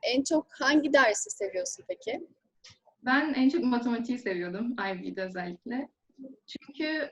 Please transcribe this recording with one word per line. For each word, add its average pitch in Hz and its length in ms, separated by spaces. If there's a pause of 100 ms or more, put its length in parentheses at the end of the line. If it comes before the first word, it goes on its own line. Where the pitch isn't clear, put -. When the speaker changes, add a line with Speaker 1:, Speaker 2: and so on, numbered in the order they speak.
Speaker 1:
En 247 200
çok 311 240 (140)
hangi 285 320
dersi 254 380
seviyorsun 185 580
peki? 247 380 (800)
Speaker 2:
Ben 277 300
en 262 140
çok 277 160
matematiği 240 540
seviyordum, 190 540
I 196 300
B'de 185 200
özellikle. 185 680 (580)
Çünkü 311 640